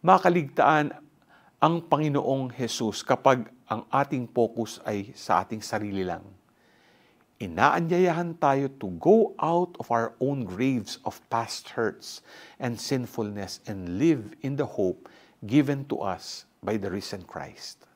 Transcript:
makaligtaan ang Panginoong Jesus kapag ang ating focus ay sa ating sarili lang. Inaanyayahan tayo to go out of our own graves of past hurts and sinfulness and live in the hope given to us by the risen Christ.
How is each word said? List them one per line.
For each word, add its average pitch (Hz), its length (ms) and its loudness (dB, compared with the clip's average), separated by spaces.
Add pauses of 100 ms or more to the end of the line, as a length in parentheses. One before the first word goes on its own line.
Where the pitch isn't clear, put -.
makaligtaan 156 880 4 (680)
ang 165 200 2
Panginoong 135 720 0
Jesus 113 480 -4
kapag 131 480 2 (160)
ang 110 240 -8
ating 131 400 0
focus - 560 -2
ay 104 320 -6
sa 90 240 2
ating 107 220 -8
sarili 104 400 -4
lang. 90 180 -6 (1120)
Inaanyayahan 165 1040 0
tayo 139 400 2
to 104 160 -8
go 196 460 4
out 175 340 0
of - 160 -8
our 117 320 0
own 135 240 -2
graves 120 560 -2
of - 240 -8
past - 460 -6
hurts - 500 -4 (400)
and 120 160 -4
sinfulness 104 880 -6
and 92 320 -6
live 143 240 2 (220)
in 135 100 -4
the 143 80 -2
hope - 480 -4 (320)
given 135 480 2
to - 80 -4
us - 480 -8 (160)
by 107 160 -2
the 98 80 -6
risen 95 400 -8
Christ. - 560 -14 (120)